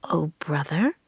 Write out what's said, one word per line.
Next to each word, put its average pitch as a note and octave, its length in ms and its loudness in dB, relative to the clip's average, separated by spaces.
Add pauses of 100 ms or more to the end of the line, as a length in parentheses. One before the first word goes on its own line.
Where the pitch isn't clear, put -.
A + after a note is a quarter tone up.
Oh, D#3+ 360 0
brother? D#3 560 0 (120)